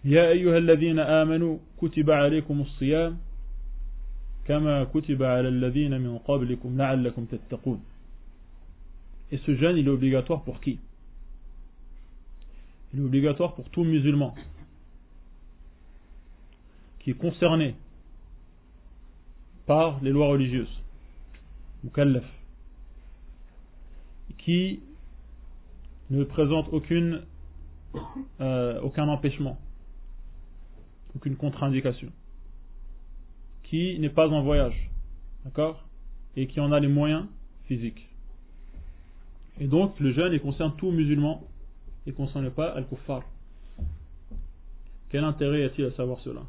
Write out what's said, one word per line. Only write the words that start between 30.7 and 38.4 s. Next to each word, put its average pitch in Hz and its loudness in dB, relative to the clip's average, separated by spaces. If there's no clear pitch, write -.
aucune 135 -4
contre-indication, 135 0
qui 170 0
n'est 151 2
pas 160 6
en 147 4
voyage, 139 4
d'accord, 156 -2
et 131 0
qui 139 -2
en 143 4
a 147 6
les 143 4
moyens 151 4
physiques. 117 -4